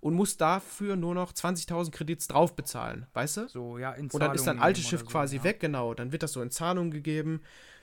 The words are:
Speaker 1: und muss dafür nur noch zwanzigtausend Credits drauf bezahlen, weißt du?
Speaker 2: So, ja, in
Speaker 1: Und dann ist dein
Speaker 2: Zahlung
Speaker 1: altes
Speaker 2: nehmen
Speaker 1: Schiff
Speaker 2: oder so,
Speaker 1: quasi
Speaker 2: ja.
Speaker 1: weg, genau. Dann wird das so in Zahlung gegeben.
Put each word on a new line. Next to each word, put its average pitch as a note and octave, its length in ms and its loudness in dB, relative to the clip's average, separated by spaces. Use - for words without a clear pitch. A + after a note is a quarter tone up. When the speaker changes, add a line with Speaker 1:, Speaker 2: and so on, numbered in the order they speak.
Speaker 1:
und D#3 140 2
muss G3+ 240 4
dafür F#3+ 580 0
nur F3 180 0
noch F3+ 180 -2
zwanzigtausend E3+ 600 -2
Credits D#3+ 320 -4
drauf D3 300 6
bezahlen, A#2 560 -6
weißt C3 240 -2
du? A3+ 120 -6
Speaker 2:
So, A#2+ 300 -10
ja, C3 140 -6
in C#3 180 -8
Speaker 1:
Und D3 100 0
dann D3 140 4
ist C3+ 120 0
dein D3 100 2
Speaker 2:
Zahlung A#2+ 60 -2
Speaker 1:
altes F3 220 6
Speaker 2:
nehmen - 60 -2
Speaker 1:
Schiff E3+ 120 0
Speaker 2:
oder - 80 -12
so, - 20 -10
Speaker 1:
quasi C#3+ 240 2
Speaker 2:
ja. C#3 80 -2
Speaker 1:
weg, G#3 160 0
genau. B2+ 340 0
Dann B2 160 -6
wird D#3+ 140 -4
das D#3 80 -2
so B2 100 -4
in B2 80 -4
Zahlung F3 400 0
gegeben. D#3 520 -2